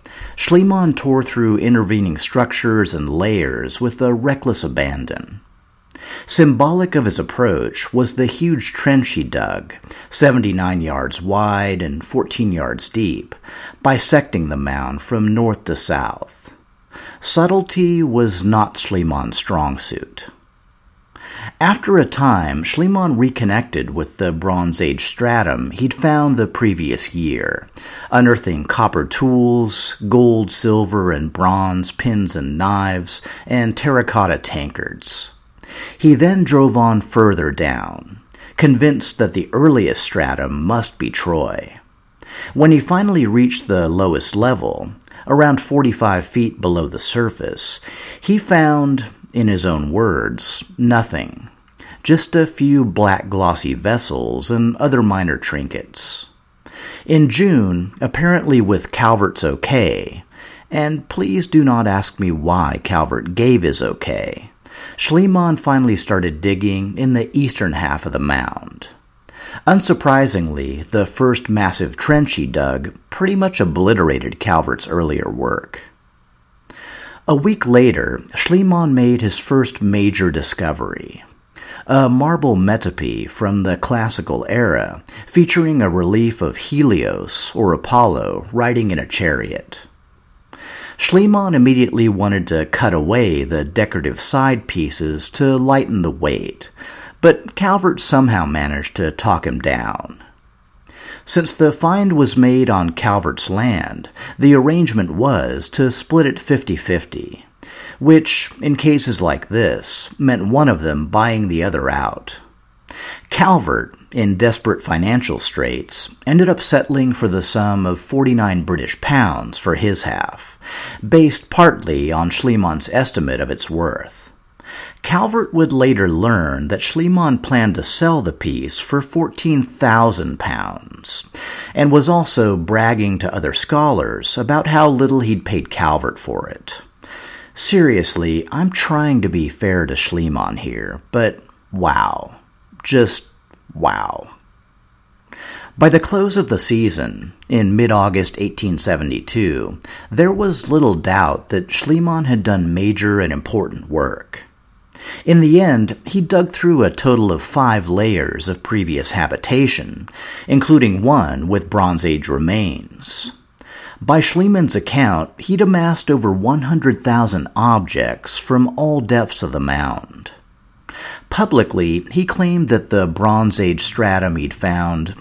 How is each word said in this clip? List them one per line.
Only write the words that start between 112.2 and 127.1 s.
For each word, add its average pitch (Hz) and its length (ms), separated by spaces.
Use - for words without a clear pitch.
Calvert, 110 640
in 101 240
desperate 113 460
financial 90 580
straits, - 760
ended 175 220
up 180 120
settling 135 520
for 117 160
the 90 140
sum 101 440
of 87 120
forty-nine 117 640
British 78 380
pounds 78 580
for 87 160
his 98 280
half, - 560
based 156 440
partly 82 640
on 82 180
Schliemann's 95 600
estimate 73 500
of 69 100
its - 200
worth. - 600
Calvert 214 500
would 160 200
later 127 360
learn 80 600
that - 120
Schliemann 165 640